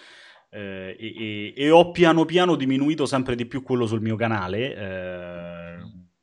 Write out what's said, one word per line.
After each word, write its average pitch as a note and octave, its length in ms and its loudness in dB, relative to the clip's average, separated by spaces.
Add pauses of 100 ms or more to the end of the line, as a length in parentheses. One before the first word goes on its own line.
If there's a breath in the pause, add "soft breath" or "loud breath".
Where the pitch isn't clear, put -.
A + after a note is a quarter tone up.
(500 loud breath)
eh, F#2+ 480 -10
e, G#2 560 -8
e, - 20 -
e C#3+ 140 2
ho E3+ 200 8
piano E3 340 6
piano E3+ 320 2
diminuito C3+ 500 2
sempre C3 280 0
di A#2+ 120 -4
più B2+ 160 -8
quello B2 240 0
sul A2 140 -2
mio A2 160 -2
canale, G#2+ 580 -2
eh, F2 1160 -10 (320)